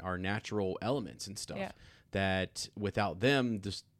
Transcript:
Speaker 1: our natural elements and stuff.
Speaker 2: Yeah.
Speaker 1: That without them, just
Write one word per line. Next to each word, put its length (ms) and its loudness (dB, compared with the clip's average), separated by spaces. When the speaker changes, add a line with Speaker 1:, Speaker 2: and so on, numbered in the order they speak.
Speaker 1:
our 160 -2
natural 640 -2
elements 440 -2
and 120 -10
stuff. 200 -8
Speaker 2:
Yeah. 140 -6
Speaker 1:
That 640 2
without 440 0
them, 400 4
just 240 -6